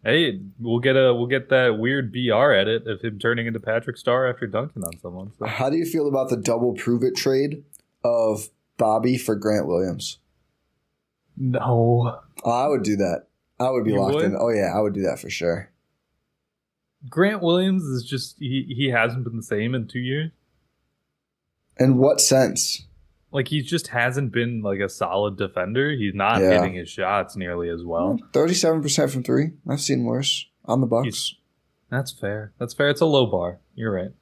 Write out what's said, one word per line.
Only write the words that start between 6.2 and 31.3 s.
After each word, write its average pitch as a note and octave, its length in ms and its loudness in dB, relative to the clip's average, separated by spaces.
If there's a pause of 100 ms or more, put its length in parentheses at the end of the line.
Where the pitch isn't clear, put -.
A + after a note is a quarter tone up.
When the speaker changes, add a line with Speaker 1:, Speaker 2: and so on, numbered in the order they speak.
Speaker 2:
the B2 80 0
double A#2 360 0
prove A#2+ 300 0
it B2+ 120 0
trade C#3+ 480 0 (400)
of A2+ 460 0 (280)
Bobby A2+ 400 2
for A2+ 180 -2
Grant G2+ 320 0
Williams? F2 520 -2 (1200)
Speaker 1:
No. A#2+ 800 2 (240)
Speaker 2:
Oh, A#2 80 0
I B2+ 160 0
would C#3 160 0
do G#2 140 0
that. F2 300 -2 (320)
I B2+ 100 0
would B2+ 160 0
be A2 60 2
Speaker 1:
You G2+ 100 2
Speaker 2:
locked G2 140 2
Speaker 1:
would? D#3+ 100 2
Speaker 2:
in. G2 120 0
Oh, A#2+ 120 2
yeah, G2+ 260 0
I G#2 60 2
would G#2 120 0
do G2 100 -4
that F2 160 -2
for - 100 -14
sure. E2+ 420 -4 (1400)
Speaker 1:
Grant F#3+ 320 2
Williams F#3 420 2
is C3 220 -4
just, - 340 -8
he, C3+ 260 -4 (100)
he C3+ 140 0
hasn't A#2+ 340 0
been A#2 140 -8
the G#2+ 60 -8
same A2+ 320 -2
in A2+ 120 -4
two B2 120 -8
years. C#3+ 320 -4 (1500)
Speaker 2:
In C3 180 6
what C#3+ 220 6
sense? - 680 2 (460)
Speaker 1:
Like, C#3 180 -2
he D3+ 120 -2
just D#3+ 260 -4
hasn't B2 440 -2
been, A#2 300 -2
like, G2 180 -4
a G2 100 -2
solid G2 480 -2
defender. G#2 540 -2
He's G#2+ 240 -4
not G2+ 260 2
Speaker 2:
Yeah. F#2 100 6 (100)
Speaker 1:
hitting F2+ 140 0
his F2 140 -10
shots F#2+ 460 -2
nearly F2 340 -6
as E2+ 140 -6
well. E2+ 360 -2
Speaker 2:
Yeah, - 140 -16
thirty-seven D#3+ 480 2
percent C#3+ 300 0
from C3 120 -4
three. C#3 280 0 (180)
I've C#3+ 120 -2
seen B2+ 240 0
worse B2 420 -2 (180)
on B2+ 160 2
the B2+ 60 2
Bucks. A#2 180 0
Speaker 1:
He's, - 300 -6 (540)